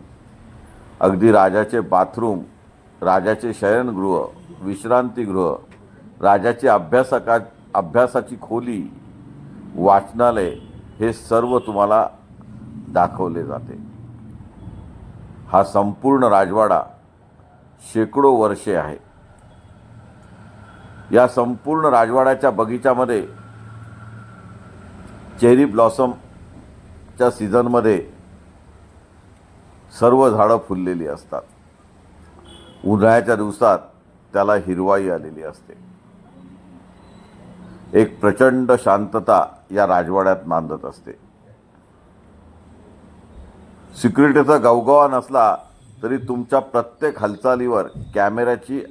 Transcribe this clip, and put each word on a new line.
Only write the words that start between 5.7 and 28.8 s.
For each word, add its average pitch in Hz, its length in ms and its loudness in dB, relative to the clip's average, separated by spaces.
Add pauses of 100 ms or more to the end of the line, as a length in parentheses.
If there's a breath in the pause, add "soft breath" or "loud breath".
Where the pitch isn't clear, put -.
राजाची 101 460 2
अभ्यासका-, 117 720 0 (340)
अभ्यासाची 117 680 -2
खोली, 117 520 -8 (840)
वाचनालय 98 800 2 (440)
हे 110 140 -2
सर्व 120 460 0
तुम्हाला 107 500 0 (800)
दाखवले 87 540 -2
जाते. 67 340 -12 (1700)
हा 95 160 4
संपूर्ण 104 600 0
राजवाडा 98 580 2 (1120)
शेकडो 135 400 2
वर्षे 104 420 -2
आहे. 76 220 -6 (2250)
या 123 120 6
संपूर्ण 127 580 -2
राजवाड्याच्या 131 640 2
बगीचामध्ये 117 800 -2 (2250)
चेरी 123 240 6
ब्लॉसमच्या - 1700 -4
सीझनमध्ये 113 880 0 (1800)